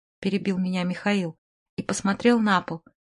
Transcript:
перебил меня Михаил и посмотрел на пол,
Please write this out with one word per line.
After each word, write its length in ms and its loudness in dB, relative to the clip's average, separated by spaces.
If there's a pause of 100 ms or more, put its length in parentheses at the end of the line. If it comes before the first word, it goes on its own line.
(200)
перебил 380 -2
меня 260 -2
Михаил 560 -2 (380)
и 60 -4
посмотрел 560 2
на 220 2
пол, 220 -10 (220)